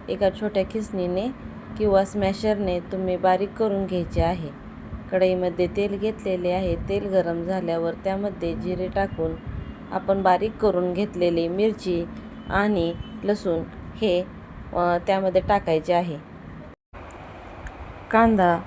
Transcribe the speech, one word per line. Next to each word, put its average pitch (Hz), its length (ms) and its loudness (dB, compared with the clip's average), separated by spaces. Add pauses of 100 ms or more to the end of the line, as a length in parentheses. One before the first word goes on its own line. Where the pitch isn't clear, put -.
एका 190 200 2
छोट्या 202 420 0
खिसणीने 190 560 -2 (500)
किंवा 196 280 4
स्मॅशरने 196 760 0
तुम्ही 185 380 -2
बारीक 185 360 2
करून 202 320 0
घ्यायचे 175 360 0
आहे. 165 280 0 (640)
कढईमध्ये 180 560 2
तेल 202 300 -2
घेतलेले 190 540 -2
आहे. 180 240 0
तेल 196 340 -2
गरम 170 340 2
झाल्यावर 165 500 0 (100)
त्यामध्ये 190 520 -2
जिरे 180 320 -4
टाकून 180 440 -2 (600)
आपण 196 300 0
बारीक 185 360 4
करून 180 360 2
घेतलेली 175 540 2
मिरची 185 580 0 (440)
आणि 190 440 2 (300)
लसूण 190 400 0 (320)
हे, 185 260 2 (520)
अ, 175 240 4 (100)
त्यामध्ये 190 340 4
टाकायचे 180 520 2
आहे. 170 380 0 (1800)
कांदा 208 560 6